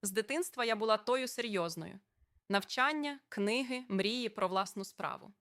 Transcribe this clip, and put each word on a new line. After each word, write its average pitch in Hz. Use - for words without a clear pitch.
З 202
дитинства 247
я 226
була 214
тою 247
серйозною. 185
Навчання, 285
книги, 247
мрії 214
про 208
власну 190
справу. -